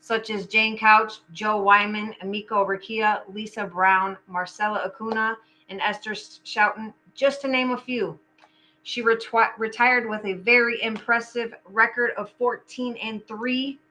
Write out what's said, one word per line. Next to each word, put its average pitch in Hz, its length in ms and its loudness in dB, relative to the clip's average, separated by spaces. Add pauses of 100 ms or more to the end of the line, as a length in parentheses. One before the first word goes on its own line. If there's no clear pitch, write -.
such 220 280 -2
as 196 180 -6
Jane 220 320 0
Couch, 214 360 6 (180)
Joe 208 300 -2
Wyman, 208 600 2
Emiko 202 420 -2
Rakia, 208 580 -2 (100)
Lisa 214 320 -8
Brown, 190 540 2 (100)
Marcella 185 560 -4
Acuna, 220 540 -4 (320)
and 196 100 -10
Esther 208 320 -4
Schouten, 214 800 -2 (220)
just 277 260 2
to 269 80 -4
name 254 220 0
a 247 80 -2
few. 233 400 -4 (640)
She - 200 -8
retwi-, 226 560 2
retired 233 480 2
with 214 200 -6
a 190 80 -2
very 233 480 2
impressive 233 720 -4 (100)
record 233 540 0
of 202 200 -8
fourteen 247 600 -4
and 220 280 -10
three. 254 540 -4 (100)